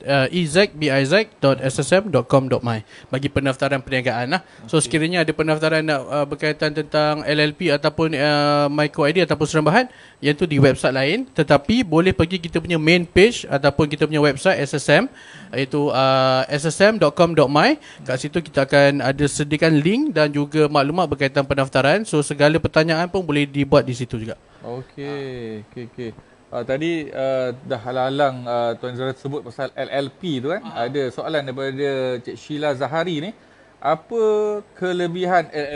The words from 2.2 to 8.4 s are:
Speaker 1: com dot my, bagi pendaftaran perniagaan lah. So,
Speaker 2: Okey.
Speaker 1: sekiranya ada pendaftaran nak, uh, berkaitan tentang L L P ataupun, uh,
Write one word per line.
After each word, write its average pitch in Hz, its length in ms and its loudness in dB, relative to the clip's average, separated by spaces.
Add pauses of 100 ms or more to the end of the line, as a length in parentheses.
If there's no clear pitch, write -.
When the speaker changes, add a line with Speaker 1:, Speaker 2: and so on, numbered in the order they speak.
Speaker 1:
com 131 240 2
dot 123 160 -2
my, 113 160 -4 (320)
bagi 139 160 -2
pendaftaran 139 480 -2
perniagaan 127 560 -2
lah. 185 80 -2 (240)
So, 156 160 2
Speaker 2:
Okey. - 80 -6
Speaker 1:
sekiranya 165 320 0
ada 156 80 -2
pendaftaran 156 560 0
nak, 143 160 -2
uh, 143 240 -2
berkaitan 151 480 -4
tentang 151 480 -2
L 151 160 -2
L 151 160 2
P 165 160 -2
ataupun, 151 480 0
uh, 147 480 2